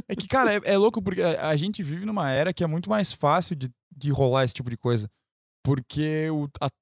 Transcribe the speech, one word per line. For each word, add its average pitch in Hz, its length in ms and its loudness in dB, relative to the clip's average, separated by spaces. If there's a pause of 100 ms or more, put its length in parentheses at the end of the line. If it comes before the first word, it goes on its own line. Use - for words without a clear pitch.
É 196 80 -6
que, 190 100 -6
cara, 247 280 4
é, 208 100 0
é 202 140 2
louco 214 240 2
porque 185 200 -2
a, 156 280 0
a 151 60 2
gente 196 260 -2
vive 165 240 -6
numa 190 240 -2
era 151 220 0
que 175 120 -4
é - 20 0
muito 165 220 -2
mais 208 240 0
fácil 165 420 2
de, 131 160 -6 (240)
de 139 160 -4
rolar 131 340 4
esse 120 100 0
tipo 123 160 -8
de 117 60 -6
coisa. 113 320 0 (560)
Porque 156 680 0
o, 147 180 -2 (120)
a 139 80 0 (140)